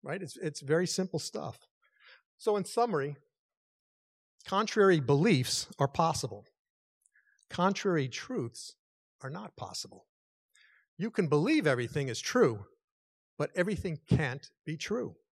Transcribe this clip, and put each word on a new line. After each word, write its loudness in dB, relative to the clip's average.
Right? -8
It's, -14
it's -8
very 0
simple -4
stuff. -10
So 0
in -2
summary, -2
contrary 4
beliefs 4
are 2
possible. -2
Contrary 0
truths -8
are -10
not -12
possible. -12
You -4
can 0
believe 4
everything 0
is -6
true, 2
but -4
everything -2
can't 0
be -8
true. -6